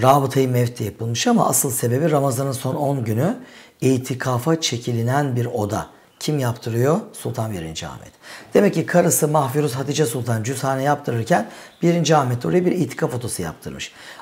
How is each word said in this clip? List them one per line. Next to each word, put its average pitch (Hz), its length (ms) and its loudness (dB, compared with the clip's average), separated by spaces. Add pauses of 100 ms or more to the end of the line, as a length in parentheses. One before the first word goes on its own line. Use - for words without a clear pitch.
Rabıta-i 135 460 4
Mevt 123 320 0
de - 40 -2
yapılmış 113 440 -4
ama 233 200 4
asıl - 240 0
sebebi 127 400 0
Ramazan'ın 139 400 0
son 127 240 -4
on 139 280 -2
günü 127 340 0 (440)
itikafa 131 800 0
çekilinen 123 760 -2
bir 120 100 0
oda. 104 500 -4 (300)
Kim 151 140 0
yaptırıyor? 123 600 0 (140)
Sultan 117 380 -6
birinci 80 360 -8
Ahmet. 58 240 -16 (420)
Demek 196 200 6
ki 165 120 0
karısı 175 420 4
Mahfiruz 147 480 2
Hatice 139 300 0
Sultan 117 380 -2
cüzhane 135 400 -2
yaptırırken 143 680 0 (320)
birinci 170 340 4
Ahmet 127 300 2
oraya 175 200 2
bir 180 60 2
itikaf 139 440 -2
odası 110 260 -6
yaptırmış. 78 500 -10 (300)